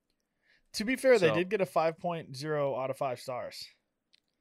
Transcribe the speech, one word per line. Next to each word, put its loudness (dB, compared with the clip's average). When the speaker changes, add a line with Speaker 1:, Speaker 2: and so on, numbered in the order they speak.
Speaker 1:
To -6
be 0
fair, 6
they 6
Speaker 2:
So 2
Speaker 1:
did 0
get 0
a 2
five 0
point -6
zero -2
out -4
of -6
five -4
stars. -10